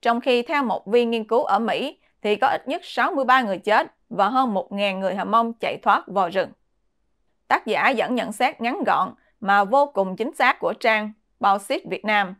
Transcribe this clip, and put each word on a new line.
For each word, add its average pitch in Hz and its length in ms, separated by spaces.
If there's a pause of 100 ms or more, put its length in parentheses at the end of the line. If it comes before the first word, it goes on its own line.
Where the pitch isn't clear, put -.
Trong 233 180
khi 240 220
theo 285 220
một 202 220
viên 233 240
nghiên 226 140
cứu 233 200
ở 196 140
Mỹ, 214 400 (240)
thì 208 140
có - 100
ít - 220
nhất 330 160
sáu 269 280
mươi 269 120
ba 254 180
người 196 160
chết - 340 (160)
và 190 200
hơn 254 260
một - 180
ngàn 202 280
người 190 140
Hờ 190 100
Mông 233 360
chạy - 220
thoát 233 240
vào 185 220
rừng. 185 240 (960)
Tác - 180
giả 202 220
dẫn 220 260
nhận 214 180
xét 262 280
ngắn 247 260
gọn 180 280 (260)
mà 202 240
vô 277 300
cùng 190 220
chính 247 180
xác 262 240
của - 220
trang 214 320 (280)
Báo 196 180
Xít 262 320
Việt 185 140
Nam 202 360